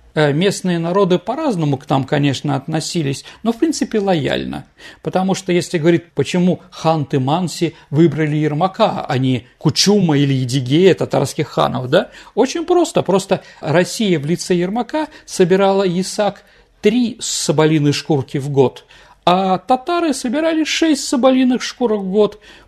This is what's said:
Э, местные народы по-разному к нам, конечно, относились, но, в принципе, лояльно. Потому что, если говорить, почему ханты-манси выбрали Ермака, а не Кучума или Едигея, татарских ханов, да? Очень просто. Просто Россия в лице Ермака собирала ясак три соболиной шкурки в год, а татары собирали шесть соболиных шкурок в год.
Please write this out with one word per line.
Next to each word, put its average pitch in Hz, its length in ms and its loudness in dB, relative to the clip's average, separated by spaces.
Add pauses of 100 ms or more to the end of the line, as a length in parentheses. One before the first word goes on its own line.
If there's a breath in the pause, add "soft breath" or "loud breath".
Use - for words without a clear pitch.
(160)
Э, 151 160 2
местные 175 460 0
народы 175 400 0
по-разному 196 600 -2
к - 120 -8
нам, 135 140 2
конечно, 143 520 -2
относились, 151 720 -4 (160 loud breath)
но, 226 100 -2
в 226 60 -4
принципе, 277 420 -2
лояльно. 143 640 -2 (360 loud breath)
Потому 185 320 -2
что, - 180 -4
если 175 280 -2
говорить, 165 340 2
почему 180 560 0
ханты-манси 156 1040 -2 (160 loud breath)
выбрали 151 460 2
Ермака, 170 720 0
а 139 100 -2
не 127 300 0 (100)
Кучума 175 580 2
или 139 180 2
Едигея, 131 600 2
татарских 135 540 -4
ханов, 131 420 -2
да? 185 220 0 (240 loud breath)
Очень 269 300 -2
просто. 349 360 2
Просто 185 400 -2 (180 loud breath)
Россия 180 600 0
в 135 80 -8
лице 180 260 -2
Ермака 233 540 -4 (180 loud breath)
собирала 196 580 2
ясак 190 600 -2 (380 soft breath)
три 226 380 2
соболиной 156 720 2
шкурки 143 460 -2
в 139 120 -8
год, 131 360 2 (400 soft breath)
а 185 320 2
татары 302 560 -2
собирали 311 500 -2
шесть 311 440 0
соболиных 262 560 2
шкурок 214 380 -2
в 185 100 -6
год. 202 280 2 (280 loud breath)